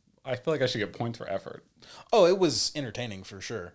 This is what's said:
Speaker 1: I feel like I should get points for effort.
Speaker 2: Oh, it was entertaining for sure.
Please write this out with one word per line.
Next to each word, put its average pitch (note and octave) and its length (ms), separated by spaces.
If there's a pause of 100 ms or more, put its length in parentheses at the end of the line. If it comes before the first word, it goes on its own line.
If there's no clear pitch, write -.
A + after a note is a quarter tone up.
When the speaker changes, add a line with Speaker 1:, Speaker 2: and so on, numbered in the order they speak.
(240)
Speaker 1:
I C3 120
feel D#3+ 180
like C3+ 80
I B2+ 40
should A#2 120
get G2+ 140
points A#2 260
for - 100
effort. - 360 (480)
Speaker 2:
Oh, G3 140
it F#3+ 120
was C#3+ 360
entertaining A2+ 500
for G2 160
sure. F2+ 340